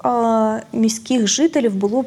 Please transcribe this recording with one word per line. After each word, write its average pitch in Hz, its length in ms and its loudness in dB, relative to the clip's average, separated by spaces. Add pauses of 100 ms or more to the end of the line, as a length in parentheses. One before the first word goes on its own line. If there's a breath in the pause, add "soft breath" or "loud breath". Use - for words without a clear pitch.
е, 226 580 0 (100)
міських 220 540 0
жителів 262 480 0
було 202 320 0